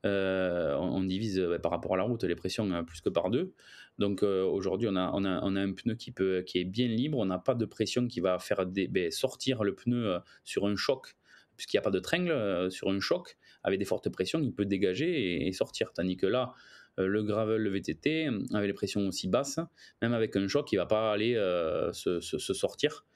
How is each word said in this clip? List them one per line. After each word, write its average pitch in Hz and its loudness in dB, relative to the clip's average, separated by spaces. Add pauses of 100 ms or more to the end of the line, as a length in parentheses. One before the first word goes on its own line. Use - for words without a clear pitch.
Euh, 92 2
on, 85 0
on 95 2
divise, 95 0
euh, 87 2
par 85 0
rapport 87 -2
à 92 2
la 95 2
route 113 -2
les 87 0
pressions, 95 -2
euh, 85 -2
plus - -10
que 104 2
par 90 0
deux. 165 -2 (460)
Donc, 101 2
euh, 95 2
aujourd'hui 95 0
on 98 0
a, 92 0
on 101 0
a, 95 0
on 98 0
a 95 0
un 98 0
pneu 110 -4
qui - -14
peut, 92 0
qui - -8
est 90 -2
bien 107 0
libre, 123 0
on 107 0
n'a 92 -2
pas 127 0
de 117 0
pression 117 -2
qui 107 -4
va 90 2
faire 95 0
des, 92 0
ben, 90 0
sortir 127 -2
le 98 2
pneu, 120 -2
euh, 90 0 (260)
sur 95 -2
un 104 2
choc, - -2 (400)
puisqu'il - -4
n'y 98 6
a - -10
pas 107 0
de 95 2
tringle, 175 0
euh, 98 2
sur - -4
un 98 2
choc, 175 -2 (280)
avec 98 2
des 101 0
fortes 90 0
pressions, 95 0
il 127 0
peut 104 0
dégager 98 0
et, 90 0
et 92 -2
sortir. - -2
Tandis 90 -2
que 95 0
là, 123 0 (460)
euh, 95 2
le 104 2
gravel, 107 2
le 104 0
V 95 -2
T 85 -4
T, 156 0
euh, 110 -2 (160)
avec 104 2
les 98 -2
pressions 101 -2
aussi - -4
basses, 123 0 (420)
même 117 0
avec 110 0
un 98 2
choc, 143 0
il 107 2
va 87 2
pas 107 2
aller, 110 2
euh, 87 0
se, 90 -2
se, - -6
se - -2
sortir. - -2 (120)